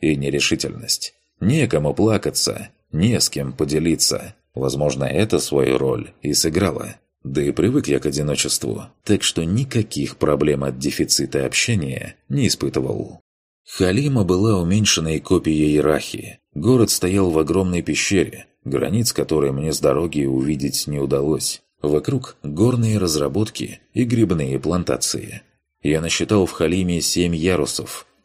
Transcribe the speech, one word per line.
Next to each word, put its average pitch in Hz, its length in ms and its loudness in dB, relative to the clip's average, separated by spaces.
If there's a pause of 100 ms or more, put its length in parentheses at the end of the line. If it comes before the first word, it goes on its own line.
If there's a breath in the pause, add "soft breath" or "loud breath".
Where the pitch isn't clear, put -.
и 76 160 2
нерешительность. - 1000 -2 (260)
Некому 85 540 2
плакаться, - 720 0 (240)
не 95 280 2
с - 80 0
кем 67 240 -6
поделиться. 78 840 0 (200)
Возможно, 67 500 -2
это 82 360 0
свою 65 380 2
роль 65 340 -2 (100)
и 73 100 -2
сыграло. 80 640 0 (280)
Да 69 180 -2
и 71 100 0
привык 123 360 0
я 69 120 2
к - 60 -4
одиночеству, 69 800 -2 (180)
так 101 200 2
что - 220 -2
никаких 104 720 -2
проблем 73 440 2
от 67 160 -4
дефицита 69 680 -2
общения 71 720 -2 (120)
не 135 200 0
испытывал. - 720 -4 (460)
Халима 113 580 2
была 92 360 4
уменьшенной 85 600 2
копией 76 600 2
Рахи. - 580 -2 (140)
Город 113 380 4
стоял 92 400 2
в 78 80 2
огромной 90 420 2
пещере, - 640 0 (180)
границ 69 500 0
которой 71 380 0
мне 76 200 -2
с 67 80 -4
дороги 73 460 2
увидеть 67 600 -2
не 73 120 -4
удалось. 69 640 -2 (180)
Вокруг 76 640 -2
горные 110 560 2
разработки 78 840 -2 (140)
и 127 100 2
грибные 87 560 0
плантации. - 840 -4 (400)
Я 78 200 0
насчитал 90 420 2
в - 80 -4
Халиме 87 480 0
семь 87 340 0
ярусов. 80 720 -2 (180)